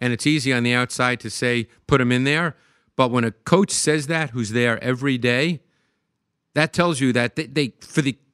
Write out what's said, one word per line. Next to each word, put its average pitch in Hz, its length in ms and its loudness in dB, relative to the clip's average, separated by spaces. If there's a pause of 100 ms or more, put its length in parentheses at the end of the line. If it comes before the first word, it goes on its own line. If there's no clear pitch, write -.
And 123 100 0
it's 120 160 -2
easy 139 240 0
on 120 120 2
the 120 100 2
outside 123 480 -2
to 110 80 -10
say, 120 380 -2 (200)
"Put 135 140 4
him 123 100 2
in 127 140 2
there." 156 300 -2 (420)
But 127 140 2
when 120 120 2
a 113 80 0
coach - 400 2
says 151 360 0
that, 160 240 -4
who's 113 200 -6
there 120 320 0
every 127 340 -2
day, 127 440 0 (920)
that 156 200 0
tells 170 260 2
you 131 140 2
that 120 240 0
they, 156 80 -6
they, 135 360 -2
for - 200 -2
the, 139 160 -2 (160)